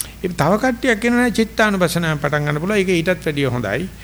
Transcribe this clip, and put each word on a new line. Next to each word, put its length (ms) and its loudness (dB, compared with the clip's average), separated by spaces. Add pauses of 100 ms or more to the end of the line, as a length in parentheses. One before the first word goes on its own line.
(180)
ඉතින් 180 -6
තව 200 2
කට්ටියක් 440 0
කියනවා 220 2
නෑ 100 2
චිත්තානුපස්සනාවෙන් 880 0
පටන් 240 2
ගන්න 160 0
පුළුවන්. 200 0
ඒක 100 0
ඊටත් 360 0
වැඩිය 200 0
හොඳයි. 440 0 (140)